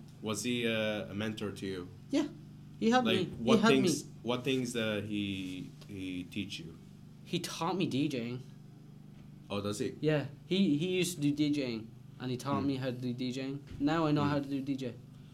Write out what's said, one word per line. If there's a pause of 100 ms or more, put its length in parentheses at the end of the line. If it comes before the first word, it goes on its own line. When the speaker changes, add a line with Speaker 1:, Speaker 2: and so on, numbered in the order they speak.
(220)
Speaker 1:
was
he,
uh,
a
mentor
to
you? (220)
Speaker 2:
Yeah. (560)
He
helped
Speaker 1:
Like,
Speaker 2:
me. (100)
Speaker 1:
what
Speaker 2:
He
helped
Speaker 1:
things,
Speaker 2:
me. (140)
Speaker 1:
what
things
that
he, (180)
he
teach
you? (480)
Speaker 2:
He
taught
me
D
Jing. (1080)
Speaker 1:
Oh,
does
he?
Speaker 2:
Yeah. (220)
He,
he
used
to
do
D
Jing, (320)
and
he
taught
Speaker 1:
Mm.
Speaker 2:
me
how
to
do
D
Jing. (200)
Now
I
know
Speaker 1:
Mm.
Speaker 2:
how
to
do
D
J. (400)